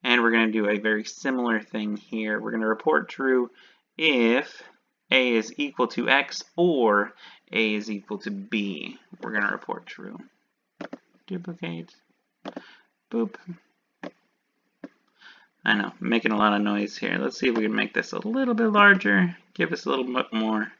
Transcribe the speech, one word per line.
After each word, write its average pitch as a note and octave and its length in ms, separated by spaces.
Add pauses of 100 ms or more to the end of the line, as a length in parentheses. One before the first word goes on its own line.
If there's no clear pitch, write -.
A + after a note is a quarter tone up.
and B2 200
we're A#2 80
gonna A2+ 200
do G#2+ 200
a G#2 80
very G#2+ 260
similar A#2+ 560
thing G#2+ 380
here. G#2+ 420
We're A2 120
gonna A2+ 140
report D3+ 440
true B2+ 400 (480)
if C3 640 (480)
A B2+ 240
is A2 240
equal C3+ 300
to A#2+ 200
X C3+ 340 (140)
or A#2 560 (400)
A A2 220
is G#2 160
equal G#2 280
to A2+ 120
B. G2 680 (240)
We're - 100
gonna G#2+ 200
report - 320
true. - 340 (1080)
Duplicate. F3 680 (1160)
Boop. A#3 240 (2250)
I A2 120
know, G2+ 260
making A2+ 320
a G#2+ 60
lot G#2 160
of G#2 80
noise G#2 340
here. F2+ 220
Let's - 200
see C3 100
if A#2 80
we A2 80
can G#2+ 100
make G#2+ 180
this - 200
a - 140
little B3 280
bit A3+ 140
larger, G3+ 680 (160)
give E3 200
us D3 120
a C#3+ 60
little C3+ 140
bit B2+ 280
more A2 480